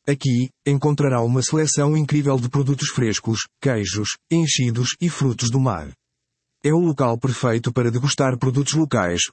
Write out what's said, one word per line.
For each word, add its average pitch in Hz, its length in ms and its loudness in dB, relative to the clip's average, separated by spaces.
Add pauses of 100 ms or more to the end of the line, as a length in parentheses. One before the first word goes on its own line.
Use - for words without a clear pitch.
Aqui, 131 440 0 (160)
encontrará 143 560 2
uma 123 180 2
seleção 151 560 0
incrível 143 400 2
de 123 140 -2
produtos 139 400 0
frescos, 110 560 -2 (120)
queijos, 104 500 -2 (220)
enchidos 127 600 0 (100)
e 175 80 0
frutos 123 420 -2
do 131 80 0
mar. 90 320 -2 (720)
É 147 100 2
o 160 60 2
local 139 380 2
perfeito 120 560 -2
para 120 180 0
degustar 127 480 0
produtos 131 360 0
locais 104 460 0 (120)